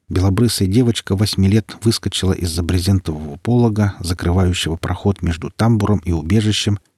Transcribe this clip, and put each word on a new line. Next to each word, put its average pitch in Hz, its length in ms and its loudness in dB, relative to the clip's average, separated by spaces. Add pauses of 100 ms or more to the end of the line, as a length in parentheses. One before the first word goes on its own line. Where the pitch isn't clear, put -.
Белобрысая 98 580 0
девочка 110 480 0
восьми 98 320 0
лет 107 340 0
выскочила 95 520 0
из-за 85 300 -4
брезентового 85 720 -2
полога, 110 640 2
закрывающего 87 760 0
проход - 460 -2
между 87 280 -4
тамбуром 104 540 2
и 90 80 -2
убежищем, 101 680 0 (180)